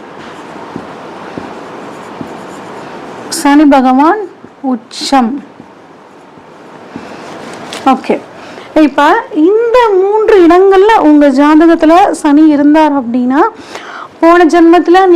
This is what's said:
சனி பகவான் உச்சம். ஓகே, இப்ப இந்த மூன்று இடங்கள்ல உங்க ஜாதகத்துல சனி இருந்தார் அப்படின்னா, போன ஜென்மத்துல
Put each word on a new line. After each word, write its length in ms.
சனி 260
பகவான் 440
உச்சம். 580
ஓகே, 200
இப்ப 160
இந்த 300
மூன்று 420
இடங்கள்ல 480
உங்க 180
ஜாதகத்துல 540
சனி 240
இருந்தார் 460
அப்படின்னா, 400
போன 220
ஜென்மத்துல 600